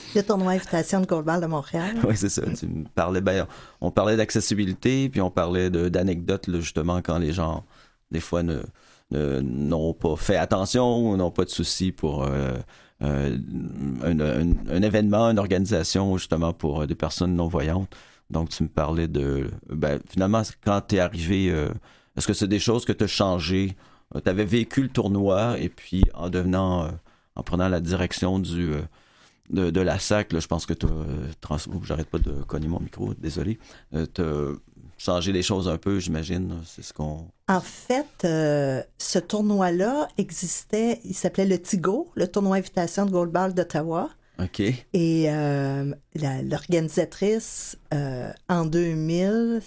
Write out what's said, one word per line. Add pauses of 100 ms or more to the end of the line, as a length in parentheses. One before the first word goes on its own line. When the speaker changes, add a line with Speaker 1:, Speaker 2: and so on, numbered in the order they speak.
(160)
Speaker 1:
Le
tournoi
Invitation
de
goalball
de
Montréal.
Speaker 2:
<laughs>
Oui,
c'est
ça. (180)
Tu
me
parlais,
ben, (320)
on
parlait
d'accessibilité,
puis
on
parlait
de,
d'anecdotes,
là,
justement,
quand
les
gens, (480)
des
fois,
ne, (500)
ne,
n'ont
pas
fait
attention (140)
ou
n'ont
pas
de
soucis
pour,
euh, (500)
euh, (680)
un,
un, (180)
un
événement,
une
organisation,
justement,
pour,
euh,
des
personnes
non-voyantes. (340)
Donc,
tu
me
parlais
de, (200)
ben, (100)
finalement, (240)
quand
t'es
arrivé,
euh, (480)
est-ce
que
c'est
des
choses
que
t'as
changées ? (380)
Euh,
t'avais
vécu
le
tournoi,
et
puis (100)
en
devenant,
euh, (460)
en
prenant
la
direction
du,
euh, (680)
de,
de
la
sac,
là,
je
pense
que
t'as,
euh, (140)
trans-, (160)
oh,
j'arrête
pas
de (120)
cogner
mon
micro,
désolé. (380)
Euh,
t'as (480)
changé
les
choses
un
peu,
j'imagine,
c'est
ce
qu'on (220)
Speaker 1:
En
fait, (180)
euh, (160)
ce
tournoi-là (120)
existait,
il
s'appelait
le
tigo,
le
tournoi
Invitation
de
goalball
d'Ottawa. (300)
Speaker 2:
OK.
Speaker 1:
Et,
euh, (220)
la,
l'organisatrice, (180)
euh, (160)
en
deux
mille,